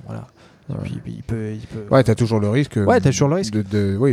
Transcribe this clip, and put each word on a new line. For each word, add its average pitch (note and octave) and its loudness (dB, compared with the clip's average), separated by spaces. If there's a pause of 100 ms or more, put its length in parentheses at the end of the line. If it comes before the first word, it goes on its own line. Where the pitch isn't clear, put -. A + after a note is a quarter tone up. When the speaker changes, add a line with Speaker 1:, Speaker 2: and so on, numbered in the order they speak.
Speaker 1:
voilà. A2 -12 (420)
Et - -8
Speaker 2:
Ouais. - -6
Speaker 1:
puis, - -8
puis A#1 -12
il - -14
peut, A2 -6
il A2 -12
peut A2 -12
Speaker 2:
Ouais, C3+ 6
t'as A2+ 4
toujours A2+ 0
le G#2 2
risque C3+ 0 (100)
Speaker 1:
Ouais, A#3 4
t'as C#3+ 4
toujours C#3 2
le D3 0
risque. F#3 -4
Speaker 2:
de, G#2+ 0
de... G2 0
Oui, - -2
Speaker 1:
Ou C3 4